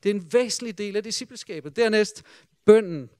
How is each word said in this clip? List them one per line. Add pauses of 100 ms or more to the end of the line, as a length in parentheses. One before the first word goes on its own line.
Det
er
en
væsentlig
del
af
discipleskabet.
Dernæst (420)
bønnen. (100)